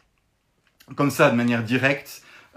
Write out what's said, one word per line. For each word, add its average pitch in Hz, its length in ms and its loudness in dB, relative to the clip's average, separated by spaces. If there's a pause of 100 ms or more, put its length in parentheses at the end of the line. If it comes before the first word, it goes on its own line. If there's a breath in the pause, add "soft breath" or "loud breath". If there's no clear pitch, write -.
(960)
comme 143 160 0
ça, 147 180 4
de 120 60 0
manière 120 280 0
directe, 127 600 -2 (340 loud breath)